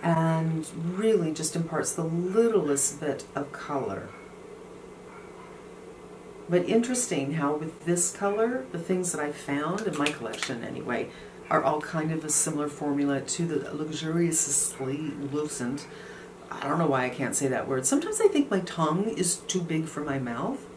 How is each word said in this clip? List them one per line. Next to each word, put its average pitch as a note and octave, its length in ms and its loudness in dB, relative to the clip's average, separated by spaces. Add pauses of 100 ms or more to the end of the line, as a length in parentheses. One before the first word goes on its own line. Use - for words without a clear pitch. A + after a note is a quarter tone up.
and D#3+ 720 4
really F3+ 580 2
just D3+ 220 -2
imparts D#3+ 380 0
the E3+ 100 -2
littlest F3 960 4
bit F3 260 -2 (100)
of C#3+ 160 -4
color. A#2 580 -4 (2500)
But F3 200 4
interesting A3+ 640 2
how D3 220 2
with D#3 300 -6
this F3 260 4
color, A3+ 600 0
the E3+ 80 -4
things F3+ 320 0
that D3+ 100 -2
I D3 100 -2
found D3+ 500 -2
in F3+ 160 -2
my C#3+ 100 2
collection A#2 560 -4
anyway, A2+ 460 -4 (400)
are D3+ 140 4
all D3+ 180 2
kind D#3+ 300 -2
of D#3+ 120 -2
a D3+ 60 -6
similar D3 380 2
formula C#3+ 540 0
to - 240 -2
the D3+ 280 -2
luxuriously D#3 1400 0 (180)
lucent. C#3+ 560 -4 (600)
I - 180 -6
don't D#3 120 2
know E3 80 4
why C3 180 4
I B2 40 0
can't A#2+ 260 -2
say C#3+ 140 2
that A#2 180 0
word. C3 180 0
Sometimes G#4+ 360 2
I G#4 80 8
think C#4+ 200 4
my F#3+ 120 4
tongue F3 480 2
is F3 260 2
too - 260 -2
big D#3+ 240 0
for D3 160 -6
my C#3 160 0
mouth. C3 480 -2 (120)